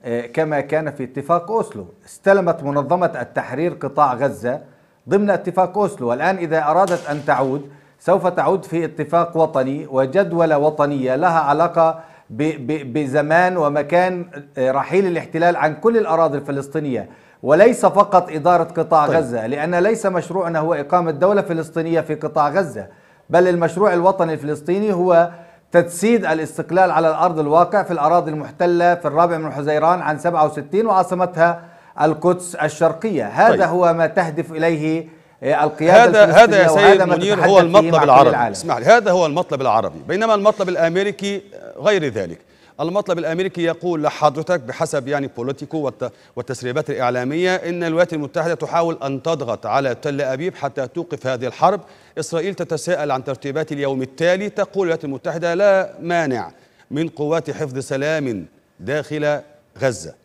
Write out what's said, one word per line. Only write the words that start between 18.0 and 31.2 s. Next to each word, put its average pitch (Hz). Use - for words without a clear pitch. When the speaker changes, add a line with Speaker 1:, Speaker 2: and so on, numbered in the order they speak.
Speaker 1:
إدارة 165
قطاع 160
Speaker 2:
طيب. 127
Speaker 1:
غزة، 117
لأن 147
ليس 208
مشروعنا 170
هو 160
إقامة 160
دولة 185
فلسطينية 165
في 156
قطاع 151
غزة، 143
بل 180
المشروع 175
الوطني 175
الفلسطيني 151
هو 175
تجسيد 185
الاستقلال 160
على 160
الأرض 156
الواقع 170
في -
الأراضي 160
المحتلة 175
في 170
الرابع 165
من 156
حزيران 151
عن 151
سبعة 170
وستين 151
وعاصمتها 180